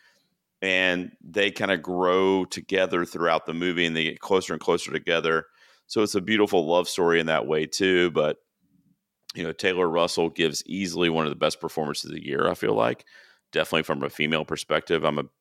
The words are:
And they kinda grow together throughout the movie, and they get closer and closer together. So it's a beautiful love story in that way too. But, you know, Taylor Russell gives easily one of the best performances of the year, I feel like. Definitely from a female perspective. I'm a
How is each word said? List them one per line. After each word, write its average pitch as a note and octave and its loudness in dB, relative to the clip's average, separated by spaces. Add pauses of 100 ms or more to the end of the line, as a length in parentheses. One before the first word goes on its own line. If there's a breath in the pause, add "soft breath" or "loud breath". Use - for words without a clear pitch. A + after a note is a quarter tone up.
(640 soft breath)
And F#2 0 (100)
they G2+ -2
kinda G2 -2
grow F2+ 2
together F2+ 0
throughout E2 0
the D#2+ -6
movie, F2 0
and D#2+ 0
they D#2+ 0
get - -6
closer F#2 0
and D#2 -8
closer E2+ 0
together. D#2+ 0 (400 soft breath)
So A2+ 0
it's G#2 -2
a G2+ 2
beautiful G2+ 2
love F2 2
story E2+ 2
in D#2+ 0
that D2+ 0
way D#2 0
too. F2+ 2
But, D2+ 0 (960)
you F2 -6
know, E2 -6
Taylor F2+ 0
Russell E2+ 0
gives D#2 -2
easily F2 -2
one D#2+ 0
of D2 0
the C2+ -6
best D#2 0
performances D2+ -6
of D#2 -10
the D#2+ -12
year, C#2 0
I F2+ 0
feel G#2+ -2
like. A2+ 0 (480 loud breath)
Definitely D#2+ 0
from C#2+ -4
a C#2+ -4
female D#2 -2
perspective. D#2+ -2
I'm D2 0
a C2+ -6 (140)